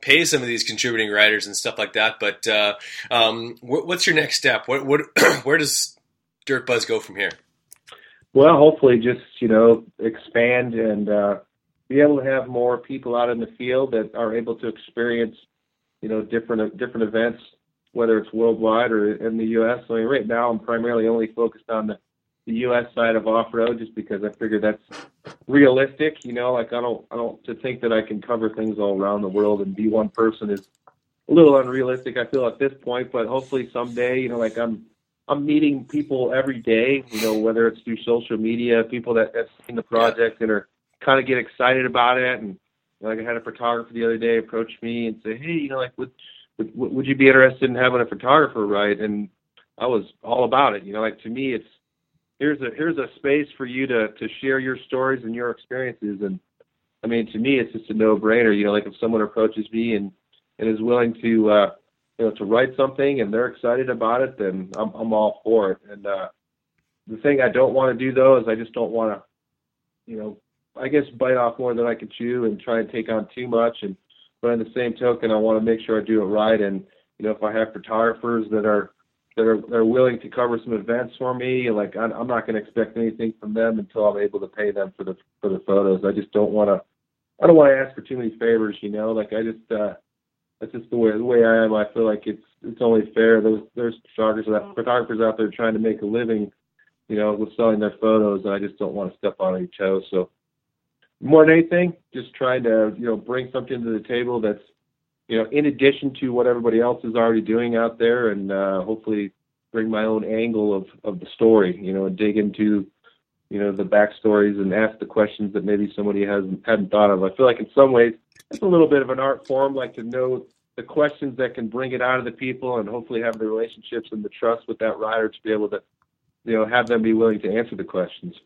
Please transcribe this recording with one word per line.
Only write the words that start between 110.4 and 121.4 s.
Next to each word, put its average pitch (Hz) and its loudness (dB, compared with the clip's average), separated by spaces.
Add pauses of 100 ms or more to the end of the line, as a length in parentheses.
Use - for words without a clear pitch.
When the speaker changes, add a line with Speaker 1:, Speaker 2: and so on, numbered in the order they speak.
Speaker 2:
of, 95 -4 (180)
of 95 -6
the - -16
story, 104 6
you 95 -6
know, 95 -2
and 92 -4
dig 104 0
into, 104 0 (640)
you 101 -6
know, 101 0
the 98 -4
backstories 104 2
and 95 0
ask 110 0
the - -10
questions 107 -2
that 98 -2
maybe 101 0
somebody 101 -2
hasn't, 98 -4
hadn't 104 2
thought 104 6
of. 92 2
I 95 2
feel 131 6
like 117 4
in 110 -10
some 135 6
ways 117 6 (360)
it's - -8
a 220 0
little 170 6
bit 143 4
of 127 -4
an 131 -4
art 135 -2
form, 139 0
like, 127 -6
to 123 -12
know 127 -4 (320)
the 120 -14
questions 147 -4
that 123 -4